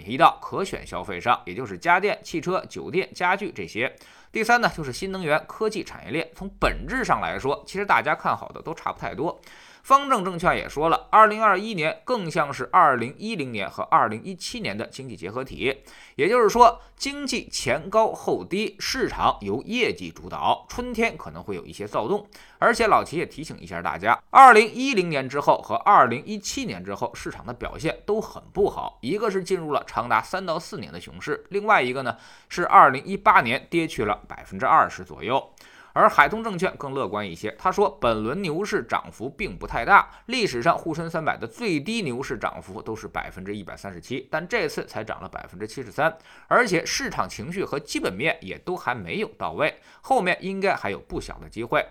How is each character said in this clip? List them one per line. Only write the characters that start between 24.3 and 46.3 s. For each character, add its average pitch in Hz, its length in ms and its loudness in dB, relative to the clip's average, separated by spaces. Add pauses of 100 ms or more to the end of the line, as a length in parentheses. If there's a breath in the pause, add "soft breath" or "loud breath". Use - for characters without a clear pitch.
二 254 220 12
零 214 200 6
一 262 220 -2
零 175 160 0
年 131 180 -2
之 143 120 -4
后 - 200 4
和 - 140 -6
二 160 320 6
零 120 180 -2
一 208 140 -8
七 - 260 -8
年 92 200 -8
之 98 100 -8
后 117 180 -4
市 - 160 -12
场 - 160 -14
的 113 80 -10
表 - 240 -10
现 139 300 -4
都 214 140 0
很 - 200 -10 (120)
不 185 180 2
好， - 300 -8
一 143 180 -4
个 170 100 -2
是 190 140 -2
进 180 160 -2
入 151 140 -4
了 127 120 0
长 113 240 -4
达 113 140 4
三 190 240 -6
到 165 140 -2
四 170 180 -12
年 76 140 -12
的 87 80 -12
熊 87 200 -16
市， - 280 -6
另 208 180 -4
外 196 160 6
一 123 100 -2
个 131 120 -4
呢 117 120 -4 (320 loud breath)
是 180 180 -2
二 170 240 10
零 135 140 -4
一 190 120 -6
八 196 240 6
年 123 280 0
跌 165 160 0
去 131 200 -4
了 101 240 -2
百 - 160 -16
分 95 120 -12
之 110 80 -4
二 127 240 6
十 - 140 -12
左 73 220 -14
右。 127 260 -2 (440 loud breath)
而 202 140 6
海 - 180 6
通 214 160 -4
证 202 160 -6
券 185 200 -2
更 135 160 -10
乐 127 120 -2
观 104 220 -4
一 85 60 -10
些， - 240 -8
他 185 120 0
说 196 200 2 (100)
本 110 220 2
轮 139 180 -4
牛 175 240 -4
市 185 180 -2
涨 98 300 -4
幅 117 160 -10
并 143 260 -8
不 - 120 -12
太 123 180 -4
大， 185 240 6 (160 loud breath)
历 233 220 0
史 123 160 -2
上 165 120 4
沪 160 200 -6
深 165 160 -6
三 160 120 -4
百 131 140 0
的 - 100 -8
最 180 320 -2
低 220 220 -4
牛 135 220 -4
市 120 160 -6
涨 92 240 -6
幅 95 180 -12
都 110 160 -8
是 101 100 -14
百 - 240 -8
分 92 140 -14
之 104 100 -8
一 104 80 -10
百 - 140 -14
三 98 160 -14
十 85 80 -14
七， - 300 -10
但 160 180 -6
这 208 180 -2
次 - 200 -6
才 110 180 -10
涨 - 160 -10
了 92 80 -12
百 - 180 -12
分 92 140 -16
之 107 60 -8
七 - 160 -12
十 104 100 -14
三， 160 240 0 (320 loud breath)